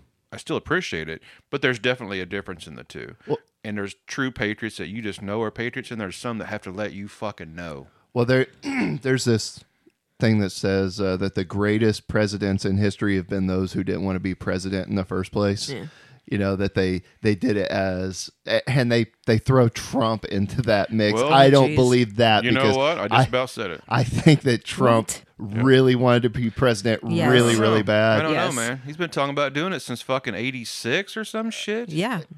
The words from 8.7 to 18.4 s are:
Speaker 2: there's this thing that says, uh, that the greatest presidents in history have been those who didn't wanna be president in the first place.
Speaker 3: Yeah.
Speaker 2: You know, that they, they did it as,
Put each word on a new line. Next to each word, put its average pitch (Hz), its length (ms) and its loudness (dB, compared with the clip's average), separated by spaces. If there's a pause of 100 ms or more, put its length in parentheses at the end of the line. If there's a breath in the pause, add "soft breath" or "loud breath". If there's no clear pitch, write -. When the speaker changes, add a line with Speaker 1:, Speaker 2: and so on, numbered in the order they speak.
Speaker 2:
there's 131 240 0
this - 380 0 (560)
thing 110 200 4
that 98 120 0
says, 98 480 -2
uh, 92 180 0
that 95 180 -4
the 95 100 -2
greatest 104 600 0
presidents 101 580 0
in 98 120 0
history 101 380 0
have 90 140 -2
been 95 180 -2
those 92 260 -2
who 95 100 -2
didn't 92 200 -4
wanna 95 160 -4
be 92 160 -4
president 92 540 -4
in 101 60 -2
the 95 100 -2
first 92 260 -6
place. 101 380 -2
Speaker 3:
Yeah. 127 160 -10 (460 loud breath)
Speaker 2:
You 104 60 -2
know, 98 200 0
that 98 180 -2
they, 92 260 2 (220 soft breath)
they 107 100 4
did 104 240 0
it 95 140 -2
as, 95 580 -4 (160)